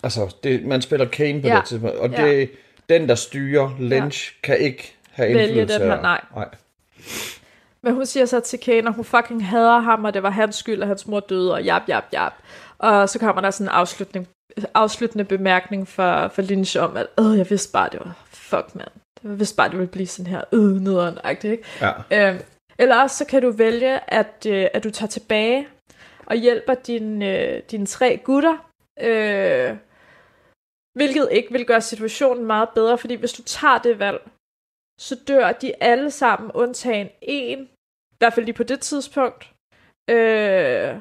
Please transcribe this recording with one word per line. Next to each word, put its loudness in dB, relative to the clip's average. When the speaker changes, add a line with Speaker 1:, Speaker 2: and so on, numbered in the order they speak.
Speaker 1:
Altså, -4
det, 0
man 0
spiller 0
Kane -2
på 0
Speaker 2:
Ja. 4
Speaker 1:
det 2
tidspunkt, -4
og 0
Speaker 2:
Ja. -2
Speaker 1:
det 4
er -4
den, 4
der 4
styrer. -2
Lynch -2
Speaker 2:
Ja. -12
Speaker 1:
kan 4
ikke -4
have 0
Speaker 2:
Vælge 4
Speaker 1:
indflydelse 2
Speaker 2:
den 2
her, 2
Speaker 1:
her. -4
Speaker 2:
nej. 0
Speaker 1:
Nej. -8
Speaker 2:
Men 2
hun -2
siger 2
så 0
til -6
Kane, 2
at 0
hun -10
fucking 0
hader 6
ham, 2
og -2
det -2
var 0
hans 0
skyld, -6
at -2
hans -4
mor -2
døde, 0
og -2
jap, 0
jap, 0
jap. -2
Og 4
så -6
kommer 0
der 0
sådan -6
en -4
afslutning, -2
afsluttende 0
bemærkning -2
for, 0
for -4
Lynch -2
om, -2
at, -4
"Øh, 2
jeg 2
vidste -2
bare, 0
det -10
var, -14
fuck, -8
mand. -16
Jeg -8
vidste -4
bare, 2
det -8
ville -4
blive -6
sådan -10
her, -6
øh, 4
nederen-agtigt," -2
ikke? -6
Speaker 1:
Ja. 2
Speaker 2:
Øhm, -4
eller 6
også 0
så -4
kan 2
du 4
vælge, 0
at, 0
øh, 2
at -2
du -6
tager -6
tilbage -2
og -2
hjælper 2
din, -6
øh, -2
dine -4
tre 0
gutter, 0
øh, 0
hvilket 2
ikke 0
vil -2
gøre 4
situationen -2
meget 0
bedre, 2
fordi -8
hvis -6
du -20
tager 2
det 0
valg, -4
så -10
dør 4
de -6
alle 2
sammen, 0
undtagen -4
en, -6
i -20
hvert 4
fald 0
lige -6
på -2
det -6
tidspunkt. -4
Øh, 2